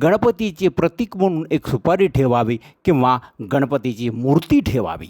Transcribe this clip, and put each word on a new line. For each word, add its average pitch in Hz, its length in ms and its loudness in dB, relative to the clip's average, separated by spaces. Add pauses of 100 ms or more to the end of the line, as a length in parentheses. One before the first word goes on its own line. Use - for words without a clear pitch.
गणपतीचे 202 640 0
प्रतीक - 500 -2
म्हणून 175 340 0
एक 156 160 -2
सुपारी 170 400 0
ठेवावी 120 520 0 (260)
किंवा 127 340 2 (320)
गणपतीची 120 580 -2
मूर्ती 135 500 2
ठेवावी. 85 500 -4